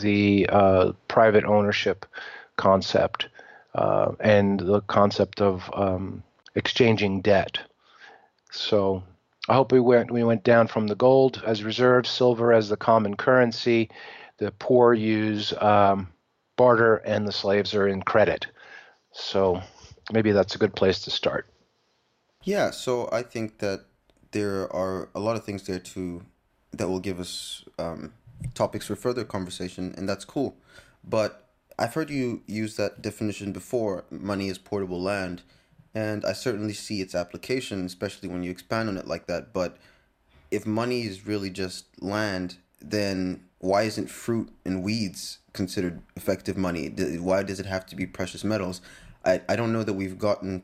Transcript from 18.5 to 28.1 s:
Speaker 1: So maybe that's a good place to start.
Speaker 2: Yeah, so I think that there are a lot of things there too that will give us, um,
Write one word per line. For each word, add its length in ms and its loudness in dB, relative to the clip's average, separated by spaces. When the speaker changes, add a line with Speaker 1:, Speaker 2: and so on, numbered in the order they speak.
Speaker 1:
So 500 -2
maybe 220 2
that's 220 2
a 20 -10
good 180 0
place 280 2
to 80 -10
start. 360 -4
Speaker 2:
Yeah, 280 -2
so 400 -4
I 100 -2
think 380 -8
that 260 -6
there 440 -4
are 400 -4
a 40 -8
lot 160 -2
of 100 -10
things 200 -10
there 140 -6
too 460 -10
that 160 -4
will 100 -2
give 200 -8
us, 440 -12
um, 340 -10